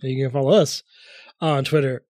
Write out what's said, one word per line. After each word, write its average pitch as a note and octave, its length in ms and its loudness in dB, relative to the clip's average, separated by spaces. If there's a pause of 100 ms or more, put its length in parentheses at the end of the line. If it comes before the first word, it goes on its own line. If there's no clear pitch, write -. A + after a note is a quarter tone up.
And C3 120 -6
you C3 120 -2
can B2+ 80 -4
follow C3+ 240 0
us - 280 0 (560)
on D3 240 0
Twitter C3+ 480 -2